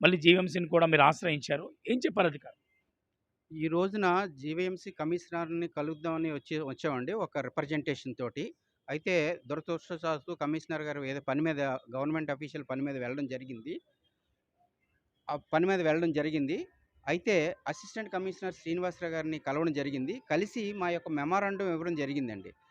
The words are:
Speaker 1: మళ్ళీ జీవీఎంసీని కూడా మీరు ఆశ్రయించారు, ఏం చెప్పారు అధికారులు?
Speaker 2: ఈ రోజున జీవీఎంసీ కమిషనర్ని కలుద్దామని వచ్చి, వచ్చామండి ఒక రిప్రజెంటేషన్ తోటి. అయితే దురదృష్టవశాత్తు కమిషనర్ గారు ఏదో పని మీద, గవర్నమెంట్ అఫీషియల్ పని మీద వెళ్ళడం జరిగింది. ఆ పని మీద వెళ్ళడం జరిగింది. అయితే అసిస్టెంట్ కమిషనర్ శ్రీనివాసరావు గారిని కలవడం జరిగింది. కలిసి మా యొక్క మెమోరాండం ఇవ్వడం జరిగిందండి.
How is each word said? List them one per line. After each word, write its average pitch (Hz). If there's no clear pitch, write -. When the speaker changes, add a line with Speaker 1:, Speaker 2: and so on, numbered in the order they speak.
Speaker 1:
మళ్ళీ 180
జీవీఎంసీని 175
కూడా 165
మీరు 156
ఆశ్రయించారు, 151
ఏం 254
చెప్పారు 202
అధికారులు? 143
Speaker 2:
ఈ 156
రోజున 190
జీవీఎంసీ 175
కమిషనర్ని 170
కలుద్దామని 160
వచ్చి, 151
వచ్చామండి 135
ఒక 190
రిప్రజెంటేషన్ 139
తోటి. 147
అయితే 160
దురదృష్టవశాత్తు 160
కమిషనర్ 156
గారు 143
ఏదో 139
పని 139
మీద, 156
గవర్నమెంట్ 139
అఫీషియల్ 143
పని 135
మీద 143
వెళ్ళడం 131
జరిగింది. 127
ఆ 147
పని 160
మీద 190
వెళ్ళడం 165
జరిగింది. 151
అయితే 175
అసిస్టెంట్ 196
కమిషనర్ 185
శ్రీనివాసరావు 175
గారిని 156
కలవడం 151
జరిగింది. 143
కలిసి 208
మా 180
యొక్క 170
మెమోరాండం 190
ఇవ్వడం 170
జరిగిందండి. 131